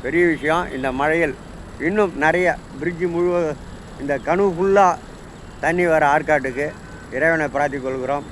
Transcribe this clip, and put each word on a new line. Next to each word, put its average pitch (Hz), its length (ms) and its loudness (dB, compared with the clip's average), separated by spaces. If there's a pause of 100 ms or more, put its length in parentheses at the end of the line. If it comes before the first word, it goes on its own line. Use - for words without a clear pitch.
பெரிய 156 200 2 (100)
விஷயம். 156 320 0 (100)
இந்த 135 140 -2 (120)
மழையில் 156 340 2 (520)
இன்னும் 202 260 2 (120)
நிறைய 175 220 4 (320)
பிரிட்ஜு 170 360 -2
முழுவதும் 175 460 0 (400)
இந்த 139 120 -2 (140)
கணு 180 180 4 (100)
ஃபுல்லா 196 320 6 (800)
தண்ணி 175 280 2
வர 156 100 6 (100)
ஆற்காட்டுக்கு 143 540 0 (500)
இறைவனை 160 360 2
பிரார்த்திக் 139 320 -2
கொள்கிறோம். 131 460 -4